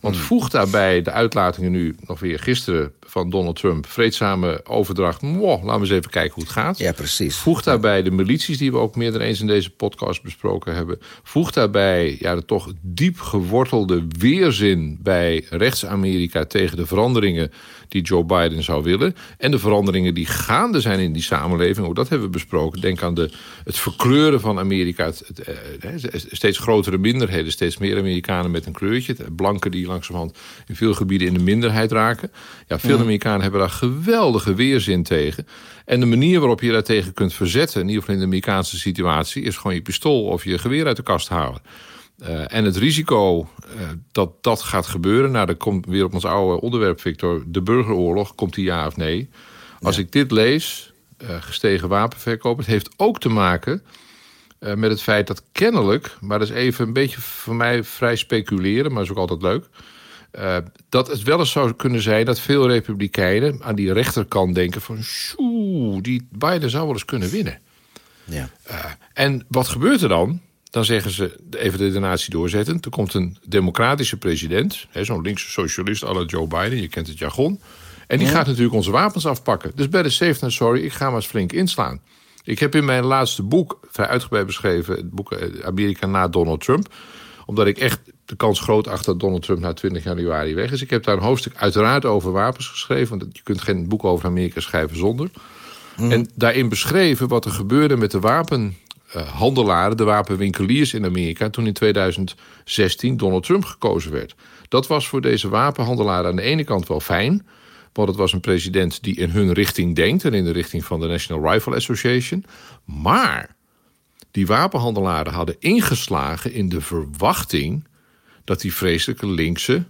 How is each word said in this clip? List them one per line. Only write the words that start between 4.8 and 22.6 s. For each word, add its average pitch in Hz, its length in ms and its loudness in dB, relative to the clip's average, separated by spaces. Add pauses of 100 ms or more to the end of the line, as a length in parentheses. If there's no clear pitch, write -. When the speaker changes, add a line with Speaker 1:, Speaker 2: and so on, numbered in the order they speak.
Speaker 1:
"Mwah, 151 420 0
laten 107 160 0
we 98 60 0
eens 92 40 0
even 92 200 0
kijken 80 240 -2
hoe 82 80 -8
het 78 100 -10
gaat." 143 260 -2
Speaker 2:
Ja, 85 140 0
precies. - 440 -4
Speaker 1:
Voeg 165 260 2
daarbij 107 400 4
de 92 80 2
milities 120 480 0
die 135 140 2
we 127 60 2
ook 113 180 0
meer 117 160 0
dan 113 80 -2
eens 110 200 -2
in 110 60 -2
deze 98 240 2
podcast - 520 -6
besproken 92 520 -4
hebben. 85 240 -4 (240)
Voeg - 280 0
daarbij, 98 720 2
ja, 87 140 -2
de 87 100 -2
toch - 280 -2 (100)
diep 110 380 0
gewortelde 98 840 2 (120)
weerzin 101 840 4
bij 87 480 2
rechts-Amerika 95 920 0
tegen 87 320 0
de 85 100 -4
veranderingen 101 640 2 (380)
die 95 140 -2
Joe 85 220 2
Biden 82 380 2
zou 76 200 0
willen. 104 320 2 (240)
En - 120 0
de 131 80 2
veranderingen 92 560 2
die 82 120 -2
gaande 175 540 0
zijn 104 200 0
in 87 120 0
die 80 100 -2
samenleving, 87 640 0
ook 82 100 -4
dat 131 120 0
hebben 131 180 0
we 90 60 -6
besproken. 80 480 -2